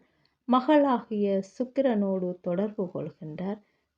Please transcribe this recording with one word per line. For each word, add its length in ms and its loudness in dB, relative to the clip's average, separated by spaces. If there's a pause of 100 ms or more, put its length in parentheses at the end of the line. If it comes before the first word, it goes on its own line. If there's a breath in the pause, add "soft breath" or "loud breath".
(440)
மகளாகிய 960 2
சுக்கிரனோடு 1000 -2
தொடர்பு 420 -4
கொள்கின்றார். 760 -8 (380)